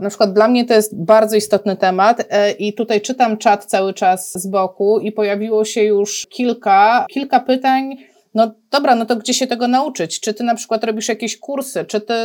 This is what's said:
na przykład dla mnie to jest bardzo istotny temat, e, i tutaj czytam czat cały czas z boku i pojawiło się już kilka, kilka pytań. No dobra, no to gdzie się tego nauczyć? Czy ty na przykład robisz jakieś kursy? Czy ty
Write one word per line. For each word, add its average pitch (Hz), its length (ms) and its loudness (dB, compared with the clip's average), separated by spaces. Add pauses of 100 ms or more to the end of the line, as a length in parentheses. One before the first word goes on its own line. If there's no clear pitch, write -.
na 202 80 -4
przykład 202 240 0
dla 214 140 4
mnie 240 180 2
to 240 80 2
jest 214 320 0
bardzo 214 300 4
istotny 202 420 0
temat, 196 520 2
e, 202 220 2
i 208 220 -4
tutaj 214 280 -2
czytam 220 360 -2
czat 208 280 2
cały 196 280 -2
czas 185 400 -2
z 185 140 -8
boku 196 520 0
i 208 120 -4
pojawiło 214 540 0
się 214 180 0
już 208 460 0
kilka, 233 800 2
kilka 269 300 -2
pytań. 262 560 0 (400)
No 220 160 2 (200)
dobra, 285 240 2
no 226 100 -2
to 240 100 -2
gdzie 240 180 -4
się 254 140 -2
tego 247 200 -2
nauczyć? 254 520 -2
Czy 214 140 -6
ty 226 100 -8
na 233 120 0
przykład 220 280 -4
robisz 226 260 -4
jakieś 220 280 -6
kursy? 269 480 -8
Czy 208 160 -4
ty 214 120 -6 (120)